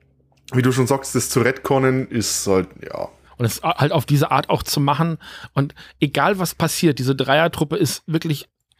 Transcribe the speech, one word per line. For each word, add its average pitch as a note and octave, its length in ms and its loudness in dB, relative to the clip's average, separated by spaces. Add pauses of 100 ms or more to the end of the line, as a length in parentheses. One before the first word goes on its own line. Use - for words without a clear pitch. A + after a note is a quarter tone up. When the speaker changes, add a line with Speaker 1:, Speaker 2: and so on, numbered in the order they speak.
(540)
Speaker 1:
wie B2+ 80 2
du B2+ 120 4
schon B2+ 140 2
sagst, C3+ 280 0
das A#2 140 -2
zu C3+ 100 2
retconnen C3 680 2
ist - 380 -4
halt, F#2+ 200 2 (160)
ja. - 240 -10 (300)
Speaker 2:
Und A#2+ 80 -2
es - 180 -4
halt D#3 300 2
auf D3 120 0
diese D3 260 2
Art C#3 180 0
auch - 140 0
zu - 180 -4
machen. C#3+ 360 0 (360)
Und C#3 200 -2 (280)
egal, D#3 380 0
was E3+ 160 -4
passiert, D#3+ 440 0
diese C3+ 160 0
Dreiertruppe D3 640 0
ist - 280 -2
wirklich D#3+ 420 -4 (320)